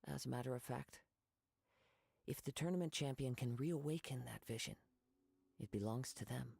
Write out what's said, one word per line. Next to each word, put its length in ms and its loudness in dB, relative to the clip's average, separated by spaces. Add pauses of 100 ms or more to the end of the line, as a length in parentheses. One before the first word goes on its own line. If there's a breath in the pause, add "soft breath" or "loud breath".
as 180 -2
a 40 0
matter 260 2
of 80 -2
fact. 380 -4 (1300 soft breath)
If 160 -2
the 80 -4
tournament 400 2
champion 440 2
can 200 2
reawaken 720 0
that 220 -8
vision, 280 0 (840)
it 120 -4
belongs 420 2
to 120 -4
them. 340 -2